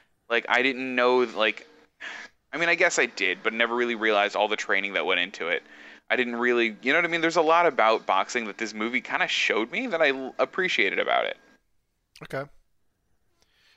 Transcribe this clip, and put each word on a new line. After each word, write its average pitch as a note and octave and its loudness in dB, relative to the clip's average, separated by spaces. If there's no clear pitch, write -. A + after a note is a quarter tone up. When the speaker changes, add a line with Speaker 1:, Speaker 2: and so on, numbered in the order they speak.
Speaker 1:
Like, A#2 0
I B2 2
didn't C3 -2
know, B2+ 4
like, A2 0
I C#3 -8
mean, E3+ 0
I E3+ 2
guess E3+ 2
I D3 4
did, F#2+ -2
but A2 -2
never A#2 0
really A#2+ 0
realized G#2 2
all G2+ 2
the G#2 -2
training G2 -2
that E2+ 0
went F2+ 0
into F2+ -6
it. F2 -2
I A2 0
didn't A#2+ -2
really, A#2+ 0
you B2 -2
know D#3+ 4
what F3 2
I E3 -2
mean? E3 -2
There's D#3+ 0
a F3 6
lot E3 4
about A2+ 2
boxing G2+ 0
that G2+ -10
this G#2+ -6
movie A2+ -4
kinda D#3+ -4
showed A2 0
me A3 -6
that E3+ -2
I D3+ 4
l-, C3+ -4
appreciated A#2 0
about B1 2
it. G1+ -6
Speaker 2:
Okay. C#3 -10